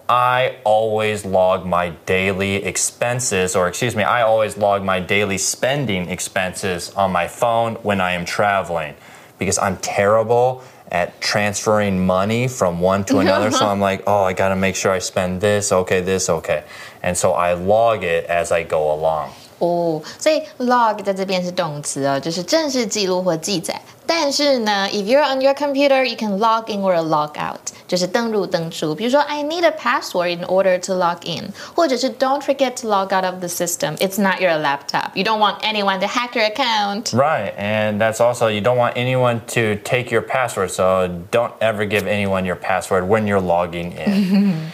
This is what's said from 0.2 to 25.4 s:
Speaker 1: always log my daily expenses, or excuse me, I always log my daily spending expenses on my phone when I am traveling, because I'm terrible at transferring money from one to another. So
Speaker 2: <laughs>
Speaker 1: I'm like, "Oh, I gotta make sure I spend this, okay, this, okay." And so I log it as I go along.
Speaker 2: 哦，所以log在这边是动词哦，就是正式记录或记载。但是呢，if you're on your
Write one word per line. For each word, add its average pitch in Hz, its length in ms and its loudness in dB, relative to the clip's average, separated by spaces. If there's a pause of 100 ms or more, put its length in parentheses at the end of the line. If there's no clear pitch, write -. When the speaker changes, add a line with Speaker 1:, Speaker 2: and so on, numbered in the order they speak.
Speaker 1:
always 107 600 0
log 92 400 2
my 87 240 0 (180)
daily 98 580 0
expenses, 104 880 -2
or 90 120 2
excuse 110 280 -4
me, 104 80 0
I 117 200 2
always 110 340 2
log 101 260 2
my 95 180 0
daily 98 360 0
spending 110 720 -2
expenses 90 840 -6
on 98 160 2
my 87 160 0
phone 117 560 0
when 101 160 0
I 90 140 0
am 87 120 -4
traveling, 85 680 -2 (420)
because - 220 -2
I'm 95 180 0
terrible 113 840 2 (280)
at 87 300 -4
transferring 104 840 0
money 107 400 0
from 90 320 0
one 95 260 2
to - 140 2
another. 107 320 2
So - 160 2
Speaker 2:
<laughs> 101 40 2
Speaker 1:
I'm 101 100 0
like, 98 260 0
"Oh, 101 160 4
I 92 100 0
gotta 95 220 0
make 95 200 0
sure 101 160 0
I 92 80 0
spend 92 420 -2
this, 104 300 2
okay, 92 300 2
this, 92 280 0
okay." 80 340 -2 (400)
And 90 140 0
so 92 160 2
I 87 200 2
log 104 500 2
it 85 260 0
as 85 220 0
I 85 120 2
go 78 300 0
along. 78 360 0 (300)
Speaker 2:
哦， 170 420 0 (180)
所 311 100 0
以 311 140 0 (160)
log 240 440 2
在 196 100 -2
这 190 120 -4
边 185 180 -2
是 180 60 -4
动 160 320 -4
词 139 240 -4
哦， 139 140 0
就 156 100 -6
是 175 140 -6
正 302 260 0
式 247 160 -2
记 202 220 -2
录 180 160 0
或 175 140 0
记 170 240 -4
载。 - 180 -8 (260)
但 330 240 0
是 277 300 2
呢， 202 320 0
if 202 140 -4
you're 269 180 4
on 269 160 0
your 269 140 4